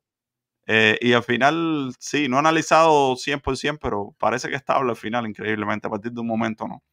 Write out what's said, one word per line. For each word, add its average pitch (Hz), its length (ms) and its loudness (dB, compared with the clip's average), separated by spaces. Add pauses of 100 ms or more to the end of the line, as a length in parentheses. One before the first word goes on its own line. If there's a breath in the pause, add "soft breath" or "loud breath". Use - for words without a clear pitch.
(680)
Eh, 110 340 4
y 120 120 4
al 120 100 4
final, 143 760 0
sí, 143 300 -4
no 127 80 0
he - 20 4
analizado 156 760 4
cien 143 240 -6
por 135 160 -4
cien, 147 200 -4
pero 104 420 -6
parece 113 280 -2
que 147 80 -4
estable 135 360 0
al 110 40 -6
final, 113 320 -6
increíblemente, 104 600 -4
a - 20 -8
partir 110 220 -6
de 120 100 -8
un 117 60 -4
momento, 110 400 -4
¿no? - 260 -16